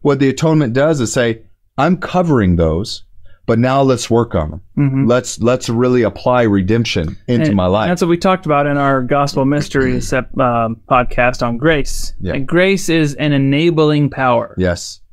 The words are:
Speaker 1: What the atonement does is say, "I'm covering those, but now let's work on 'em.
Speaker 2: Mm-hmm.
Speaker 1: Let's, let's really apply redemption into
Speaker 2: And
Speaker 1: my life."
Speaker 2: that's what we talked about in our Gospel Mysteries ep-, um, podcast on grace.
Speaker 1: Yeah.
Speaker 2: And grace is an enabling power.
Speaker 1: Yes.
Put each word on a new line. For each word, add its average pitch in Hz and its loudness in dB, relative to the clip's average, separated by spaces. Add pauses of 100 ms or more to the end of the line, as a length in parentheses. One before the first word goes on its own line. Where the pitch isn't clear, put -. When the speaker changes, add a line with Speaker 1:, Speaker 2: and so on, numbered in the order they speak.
Speaker 1:
What 139 0
the 135 4
atonement 151 0
does 147 0
is 110 -4
say, 117 -2 (340)
"I'm 165 0
covering 135 2
those, 82 -2 (420)
but 117 2
now 131 2
let's 131 0
work 117 2
on 78 -2
'em. - -14 (160)
Speaker 2:
Mm-hmm. 135 0
Speaker 1:
Let's, 123 0
let's 127 0
really 123 2
apply 120 0
redemption 101 0 (120)
into 123 2
Speaker 2:
And 104 2
Speaker 1:
my 92 2
life." 104 0
Speaker 2:
that's 175 0
what 175 0
we 170 2
talked 185 0
about 147 2
in 143 0
our 139 0
Gospel 143 0
Mysteries 135 -2
ep-, 127 -4
um, 117 -2 (120)
podcast 123 0
on 117 -4
grace. 147 -2
Speaker 1:
Yeah. 180 -4
Speaker 2:
And 139 -4
grace 180 0
is 156 0
an 147 -2
enabling 147 2
power. 123 -2
Speaker 1:
Yes. 90 -4 (120)